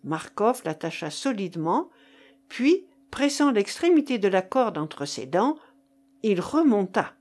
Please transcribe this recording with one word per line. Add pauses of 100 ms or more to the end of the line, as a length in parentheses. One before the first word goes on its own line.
Marcof
l'attacha
solidement, (580)
puis, (240)
pressant
l'extrémité
de
la
corde
entre
ses
dents, (680)
il
remonta.